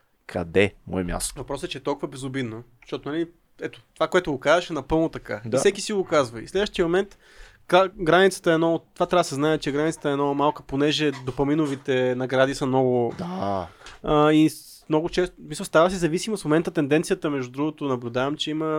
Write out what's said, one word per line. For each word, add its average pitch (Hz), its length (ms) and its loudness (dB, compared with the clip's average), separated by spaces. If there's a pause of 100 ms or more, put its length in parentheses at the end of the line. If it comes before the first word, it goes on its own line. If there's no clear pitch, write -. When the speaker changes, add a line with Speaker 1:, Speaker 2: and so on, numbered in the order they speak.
(280)
Speaker 1:
къде 92 460 0 (140)
му 90 120 -6
е 92 40 -2
място. 85 340 -6
Speaker 2:
Въпросът 139 260 -8
е, 175 40 -8
че 147 100 -10
е 131 40 -16
толкова 147 260 -4
безобидно, 127 560 -8 (200)
защото, 139 260 -10
нали, 165 180 -4 (340)
ето, - 200 -10 (120)
това, 160 140 -2
което 175 240 0
го 131 80 -4
казваш, 170 300 2
е 175 40 -10
напълно 160 360 0
така. 110 360 -10
Speaker 1:
Да. 117 120 0
Speaker 2:
И - 20 0
всеки 196 220 2
си - 120 -6
го 196 100 0
казва. 120 380 0
И 110 60 -14
следващия 196 380 -2
момент, 185 320 -2 (500)
ка-, 190 300 4
границата 185 540 4
е 160 60 4
много, 165 360 0
това 180 120 -2
трябва 180 140 2
да 170 40 6
се 147 120 -8
знае, 151 220 2
че 151 140 -4
границата 151 380 -2
е 143 60 0
много 143 180 0
малка, 143 300 0
понеже 147 480 0 (140)
допаминовите 139 920 0
награди 131 400 2
са 143 100 -4
много 127 520 2
Speaker 1:
Да. 92 500 -4 (360)
Speaker 2:
А, 151 280 4
и 156 180 6
с-, - 400 -18
много 156 200 0
често, 180 320 -4
мисля, 156 240 -10
става 170 240 4
си 196 60 -4
зависимост. 175 460 -2
В - 40 -8
момента 160 260 2
тенденцията, 160 580 0
между 131 220 -4
другото, 147 340 -6
наблюдавам, 123 520 -2
че - 140 -6
има 156 160 -4 (120)